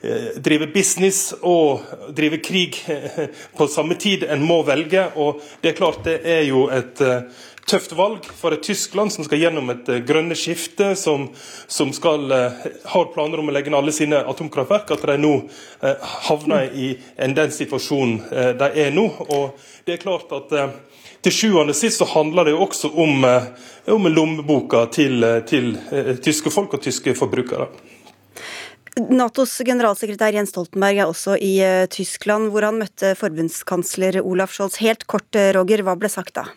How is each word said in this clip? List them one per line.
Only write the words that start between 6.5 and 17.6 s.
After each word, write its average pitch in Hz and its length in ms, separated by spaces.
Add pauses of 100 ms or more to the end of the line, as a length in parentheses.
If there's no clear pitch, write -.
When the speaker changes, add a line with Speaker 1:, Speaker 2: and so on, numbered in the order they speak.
Speaker 1:
et, 127 320
eh, 127 200 (440)
tøft 185 320
valg 202 320
for 165 240
et 151 100
Tyskland - 480
som 151 140
skal 151 160
gjennom 156 320
et, 123 160
eh, 123 160
grønne 160 320
skifte, 180 580
som, 143 340 (380)
som 135 260
skal, 147 380
eh, 123 360 (180)
har 170 280
planer 156 280
om 151 80
å 143 60
legge 139 160
ned 143 80
alle 147 160
sine 147 260
atomkraftverk, 156 720
at 143 180
de 143 80
nå, 147 160 (480)
eh, 139 140 (320)
havner 151 460
i 131 180 (260)
en, 131 160
den 151 160
situasjonen, 135 680 (120)